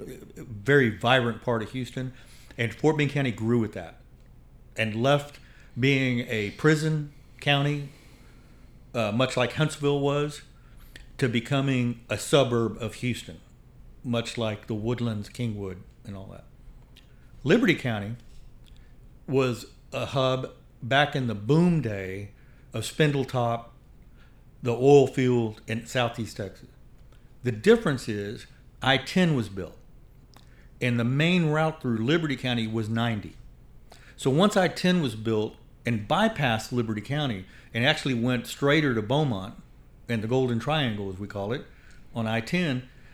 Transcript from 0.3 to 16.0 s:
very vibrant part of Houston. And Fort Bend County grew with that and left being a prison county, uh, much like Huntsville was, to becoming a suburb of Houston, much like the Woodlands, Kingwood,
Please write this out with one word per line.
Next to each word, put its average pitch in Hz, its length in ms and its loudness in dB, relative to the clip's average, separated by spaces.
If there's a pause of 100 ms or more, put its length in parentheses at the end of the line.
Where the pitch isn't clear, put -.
very 127 540 2
vibrant 117 520 0
part 117 180 -2
of 104 120 -8
Houston. 127 400 -8 (440)
And 117 160 -2
Fort 151 260 2
Bend 147 120 0
County 139 220 -2
grew 110 260 0
with 107 140 -2
that 87 240 -12 (800)
and 110 260 -2
left 143 380 2 (380)
being 131 500 2
a 107 240 -2
prison 156 600 2 (280)
county, 143 500 0 (1040)
uh, 107 180 0
much 127 240 0
like 123 180 0
Huntsville 143 460 0
was, 147 420 -2 (760)
to 131 100 2
becoming 123 800 0
a 110 80 -2
suburb 117 640 2
of 107 140 -6
Houston, 110 460 -6 (640)
much 117 360 -4
like 110 280 -4
the 113 80 -6
Woodlands, 110 540 -4
Kingwood, 101 500 -6 (260)